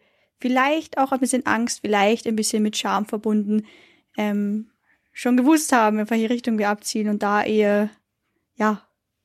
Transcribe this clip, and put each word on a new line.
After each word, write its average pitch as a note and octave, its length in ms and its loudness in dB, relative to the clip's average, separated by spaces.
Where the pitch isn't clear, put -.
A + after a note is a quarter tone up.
vielleicht C4 580 0
auch C4+ 140 0
ein C4+ 80 -2
bisschen B3+ 260 -2
Angst, A3+ 360 -2
vielleicht G#3 460 0
ein A3 100 -2
bisschen G#3+ 260 0
mit G#3+ 140 -2
Scham G3 280 -2
verbunden, G#3+ 600 -2
ähm, G#3 540 -4
schon B3 260 0
gewusst D4+ 360 4
haben, G#3+ 260 4
in G#3+ 100 -4
welche A3+ 200 0
Richtung A#3+ 280 -2
wir G#3 120 0
abziehen G#3 400 -4
und G#3 120 -2
da G#3 220 0
eher, G#3 460 2
ja, G#3+ 260 -2